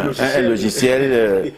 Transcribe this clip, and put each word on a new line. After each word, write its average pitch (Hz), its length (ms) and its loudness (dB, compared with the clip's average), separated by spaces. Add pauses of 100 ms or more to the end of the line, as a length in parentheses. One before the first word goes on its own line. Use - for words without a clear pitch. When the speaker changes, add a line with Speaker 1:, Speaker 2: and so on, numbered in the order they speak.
Speaker 1:
un, 101 40 -2
Speaker 2:
logiciel. 135 400 -2
Speaker 1:
un 117 40 0
logiciel, 117 560 0
euh, 110 540 2